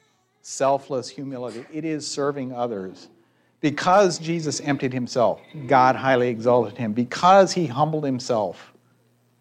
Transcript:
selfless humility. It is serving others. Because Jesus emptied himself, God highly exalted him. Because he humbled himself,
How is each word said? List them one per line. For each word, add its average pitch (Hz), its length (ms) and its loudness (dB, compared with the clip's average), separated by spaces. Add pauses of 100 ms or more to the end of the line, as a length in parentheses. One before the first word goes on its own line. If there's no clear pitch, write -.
(400)
selfless 135 680 -2
humility. 123 640 -10
It 156 120 -8
is 156 200 -6
serving 139 480 -4
others. 107 560 -6 (520)
Because 180 580 2
Jesus 160 420 -4
emptied 139 320 -2
himself, 120 480 0 (280)
God 127 260 6
highly 127 320 2
exalted 117 500 0
him. 110 160 -4
Because 180 600 4
he 170 160 -2
humbled 151 340 0
himself, 123 720 -4 (680)